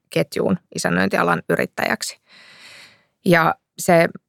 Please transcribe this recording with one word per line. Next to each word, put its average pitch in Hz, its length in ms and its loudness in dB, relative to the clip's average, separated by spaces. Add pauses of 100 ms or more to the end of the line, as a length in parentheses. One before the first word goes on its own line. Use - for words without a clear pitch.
(100)
ketjuun - 480 -2 (160)
isännöintialan 175 720 -2
yrittäjäksi. - 720 -4 (1040)
Ja 165 300 4 (240)
se 170 300 4 (200)